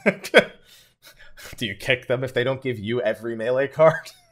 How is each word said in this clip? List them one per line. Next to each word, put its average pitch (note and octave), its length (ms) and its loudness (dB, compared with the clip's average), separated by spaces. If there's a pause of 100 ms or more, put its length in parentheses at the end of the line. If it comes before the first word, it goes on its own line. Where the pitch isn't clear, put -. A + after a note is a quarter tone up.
right. - 260 -2
<laughs> - 1300 -2
Do A#2+ 80 -6
you G2 100 -6
kick B2+ 320 -2
them B2+ 160 0
if B2+ 100 -6
they B2 100 0
don't C3 180 -2
give A#2+ 180 -4
you A2+ 220 -4
every A2 340 -4
melee B2+ 320 0
card? D#3 280 6
<laughs> - 80 -8 (280)